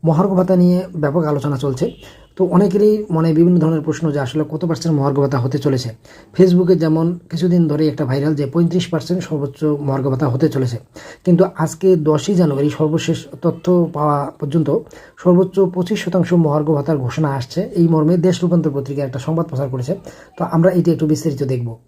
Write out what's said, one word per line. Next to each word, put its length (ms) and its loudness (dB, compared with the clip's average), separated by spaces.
মহার্ঘ 300 2
ভাতা 220 2
নিয়ে 260 4
ব্যাপক 280 0
আলোচনা 320 -2
চলছে। 340 -2
তো 80 0
অনেকেরই 680 2
মনে 220 0
বিভিন্ন 260 4
ধরনের 220 2
প্রশ্ন 320 -2
যে 80 -2
আসলে 300 -4
কত 140 -6
পার্সেন্ট 320 -2
মহার্ঘ 240 0
ভাতা 180 0
হতে 200 -2
চলেছে। 300 -2
Facebook-এ 360 6
যেমন 440 0
কিছুদিন 380 2
ধরে 200 2
একটা 160 -2
ভাইরাল 300 0
যে 120 -4
পঁয়ত্রিশ 420 0
পার্সেন্ট 340 -4
সর্বোচ্চ 420 -6
মহার্ঘ 440 -2
ভাতা 200 0
হতে 200 0
চলেছে, 300 -2
কিন্তু 200 4
আজকে 400 0
দশই 380 0
জানুয়ারি 360 2
সর্বশেষ 560 -2
তথ্য 500 0
পাওয়া 380 -2
পর্যন্ত 380 0
সর্বোচ্চ 440 2
পঁচিশ 440 -2
শতাংশ 280 0
মহার্ঘ 380 2
ভাতার 280 0
ঘোষণা 300 -2
আসছে। 320 -6
এই 280 0
মর্মে 280 2
দেশ 260 0
রূপান্তর 320 0
পত্রিকা 300 -4
একটা 140 -8
সংবাদ 280 -4
প্রচার 220 -6
করেছে। 280 -6
তো 60 -2
আমরা 260 2
এটি 220 2
একটু 140 0
বিস্তারিত 360 -2
দেখব। 340 -6